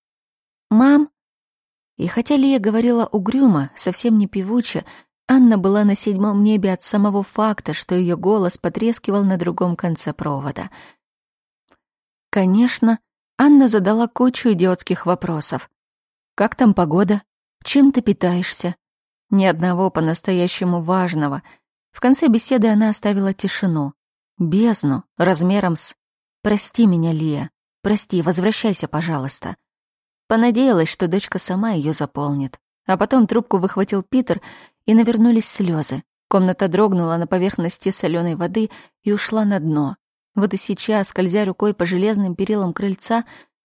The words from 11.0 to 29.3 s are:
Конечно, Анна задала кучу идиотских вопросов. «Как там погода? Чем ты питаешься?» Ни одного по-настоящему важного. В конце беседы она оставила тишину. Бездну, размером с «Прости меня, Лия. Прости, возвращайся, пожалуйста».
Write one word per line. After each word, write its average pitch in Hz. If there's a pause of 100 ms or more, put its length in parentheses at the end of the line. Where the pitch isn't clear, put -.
Конечно, 220 (400)
Анна 277
задала 214
кучу 247
идиотских 180
вопросов. 165 (640)
«Как -
там 220
погода? 185 (420)
Чем 277
ты 254
питаешься?» 180 (540)
Ни 196
одного 180
по-настоящему 175
важного. 165 (480)
В -
конце 269
беседы 226
она 214
оставила 196
тишину. 160 (460)
Бездну, 175 (140)
размером 180
с - (460)
«Прости 208
меня, 165
Лия. 151 (320)
Прости, 196
возвращайся, 185
пожалуйста». 156 (680)